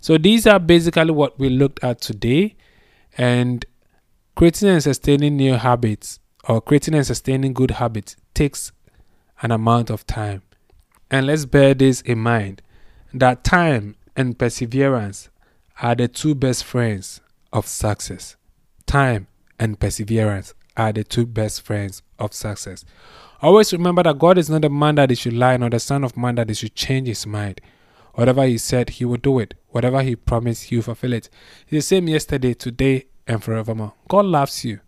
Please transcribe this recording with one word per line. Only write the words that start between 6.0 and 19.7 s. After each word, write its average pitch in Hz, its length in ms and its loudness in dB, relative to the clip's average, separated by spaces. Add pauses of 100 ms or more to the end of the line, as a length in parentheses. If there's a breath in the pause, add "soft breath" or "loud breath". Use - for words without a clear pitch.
or 113 120 2
creating 147 340 0
and 147 120 2
sustaining 131 460 -2
good 127 200 0
habits 110 440 -6 (180)
takes - 380 -2 (680)
an 117 80 -2
amount 113 400 2
of 110 160 -8
time. 104 360 -6 (680)
And 135 160 0
let's 151 180 0
bear 139 300 6
this 131 280 2
in 120 160 -2
mind, 110 440 -2 (500)
that 127 300 2
time 139 540 0 (180)
and 127 240 -2
perseverance 120 920 -2 (520)
are 120 120 2
the 123 140 0
two - 260 -2
best 131 300 -2
friends 110 560 -6 (320)
of 110 140 -2
success. - 680 -6 (480)
Time 127 440 0 (300)
and 110 200 -4